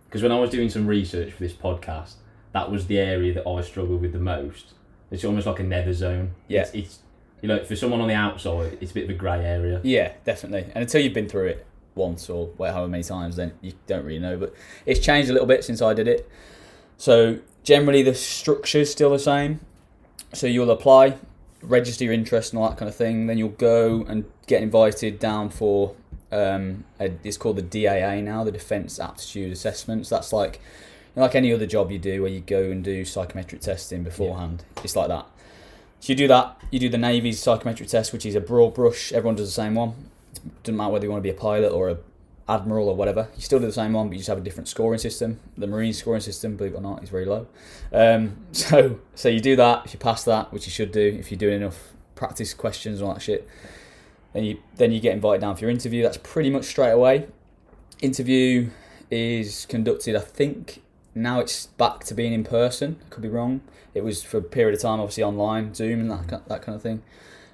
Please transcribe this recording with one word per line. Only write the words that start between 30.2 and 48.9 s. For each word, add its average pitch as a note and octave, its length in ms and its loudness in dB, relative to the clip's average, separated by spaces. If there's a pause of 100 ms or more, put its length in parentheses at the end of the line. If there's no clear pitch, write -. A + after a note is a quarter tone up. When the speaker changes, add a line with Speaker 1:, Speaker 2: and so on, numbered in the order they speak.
Speaker 2:
like, G2+ 260 -2 (560)
like B2+ 200 4
any B2+ 180 4
other A2 120 0
job G2 260 0
you G2 80 -8
do F#2+ 240 -4
where F#2+ 80 0
you F#2+ 100 -8
go F#2+ 220 0
and F#2+ 200 -4
do F#2+ 220 -4
psychometric F2+ 560 -10
testing F2+ 420 -6
beforehand. F2 640 -6 (100)
Speaker 1:
Yeah. - 80 -14
Speaker 2:
It's - 140 -6
like D#2+ 100 2
that. D#2 180 -4 (760)
So - 100 -2
you B2+ 60 0
do C#3+ 100 4
that, B2 320 6 (120)
you C3 80 0
do B2 100 2
the A#2+ 80 -2
Navy's A#2+ 440 0
psychometric A2+ 460 0
test, A2 240 0
which A2+ 140 -8
is G2+ 100 -2
a G#2 60 0
broad A#2 320 4
brush. A#2+ 400 0
Everyone A2+ 220 0
does G#2 120 -4
the G2+ 60 -8
same G#2+ 220 -2
one. A2+ 180 0 (420)
It - 280 -18
doesn't A2+ 140 -4
matter G#2 140 -2
whether G#2 140 0
you G#2 60 -2
wanna G#2 100 -4
be F#2+ 80 -2
a F#2+ 40 -2
pilot G#2+ 380 0
or F#2 180 0
a E2+ 80 -2 (520)
admiral G#2 400 0
or F#2 60 0
whatever. G2+ 400 -2
You - 60 -12
still C3+ 180 2
do A#2+ 60 0
the G#2+ 60 -2
same A2 220 -2
one, A2 160 0
but F2 40 -8
you F2+ 60 -10
just F#2+ 80 -10
have G2+ 100 -2
a F2+ 40 -6
different F2+ 260 -10
scoring A2+ 320 -2
system. A2+ 400 -4 (180)
The G#2 100 -8
Marine A2 260 -2
scoring A2 280 -2
system, G#2 360 -8
believe G2 160 -4
it - 40 -10
or F#2+ 40 -10
not, G2 200 -8
is F#2 80 -14
very F#2 160 -4
low. A2 220 -2 (460)
Um, A2 420 6 (100)
<laughs> - 60 -20
so, C3+ 480 4 (160)